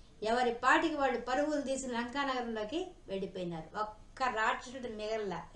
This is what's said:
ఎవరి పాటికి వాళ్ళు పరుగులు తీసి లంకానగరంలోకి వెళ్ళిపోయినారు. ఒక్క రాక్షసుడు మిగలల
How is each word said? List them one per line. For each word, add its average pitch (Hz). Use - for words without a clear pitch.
ఎవరి 240
పాటికి 302
వాళ్ళు 262
పరుగులు 285
తీసి 254
లంకానగరంలోకి 247
వెళ్ళిపోయినారు. 185
ఒక్క -
రాక్షసుడు 247
మిగలల 214